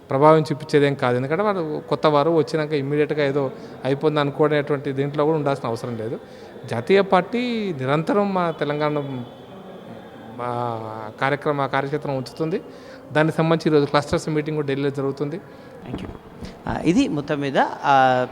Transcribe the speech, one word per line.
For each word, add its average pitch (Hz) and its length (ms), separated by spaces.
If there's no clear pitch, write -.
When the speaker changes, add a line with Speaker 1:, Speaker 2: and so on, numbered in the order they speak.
Speaker 1:
ప్రభావం 151 300
చూపించేదేం 143 540
కాదు. 123 220
ఎందుకంటే 143 260
వారు 160 460
కొత్త 151 180
వారు 147 240
వచ్చినాక 156 420
ఇమ్మీడియట్గా 147 520
ఏదో 139 260
అయిపోయింది 147 360
అనుకునేటువంటి 143 720
దీంట్లో 143 320
కూడా 160 120
ఉండాల్సిన 139 320
అవసరం 117 280
లేదు. 113 220
జాతీయ 120 300
పార్టీ 196 800
నిరంతరం 165 540
మా 175 160
తెలంగాణ, 147 480
మా 120 420
కార్యక్రమ, 139 460
కార్యక్షేత్రం 139 500
ఉంచుతుంది. 160 440
దానికి 156 240
సంబంధించి 165 360
ఈరోజు 143 180
క్లస్టర్స్ 147 380
మీటింగ్ 151 280
కూడా 147 100
ఢిల్లీలో 139 240
జరుగుతుంది. 139 500
Speaker 2:
Thank - 140
you. - 80
ఆ, 113 160
ఇది 220 240
మొత్తం 143 320
మీద, 139 180
ఆ, 131 720